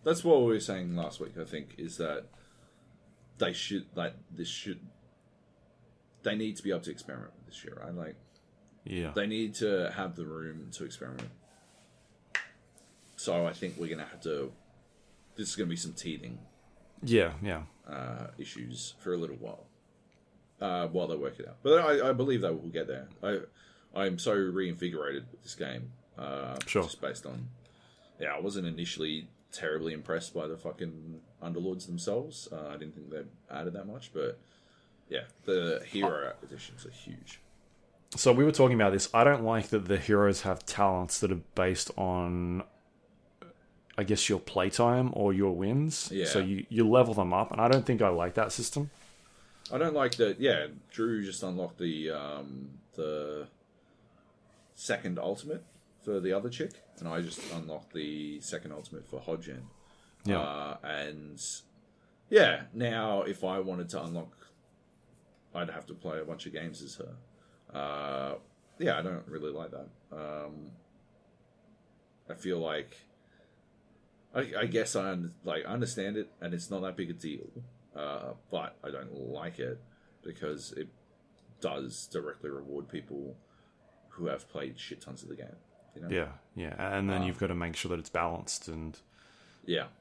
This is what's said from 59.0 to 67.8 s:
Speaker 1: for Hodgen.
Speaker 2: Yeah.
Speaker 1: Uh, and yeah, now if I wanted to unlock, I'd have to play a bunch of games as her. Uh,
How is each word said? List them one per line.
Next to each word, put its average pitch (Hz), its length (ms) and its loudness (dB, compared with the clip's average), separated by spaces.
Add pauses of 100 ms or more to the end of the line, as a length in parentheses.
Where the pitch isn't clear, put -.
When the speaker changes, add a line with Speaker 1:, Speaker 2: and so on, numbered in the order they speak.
Speaker 1:
for 67 120 -8
Hodgen. 78 420 -6 (600)
Speaker 2:
Yeah. 98 160 2
Speaker 1:
Uh, 73 420 -4
and 76 580 -6 (880)
yeah, 104 340 8 (120)
now 110 480 2
if 98 220 -4
I 95 160 2
wanted 90 300 -2
to 78 120 -4
unlock, 85 320 -6 (1200)
I'd 85 160 -4
have 80 160 -10
to - 80 -12
play 80 240 -6
a 78 60 -4
bunch 80 220 -8
of 73 60 -10
games 78 300 -8
as 69 140 -14
her. - 180 -12 (640)
Uh, 71 560 -4 (440)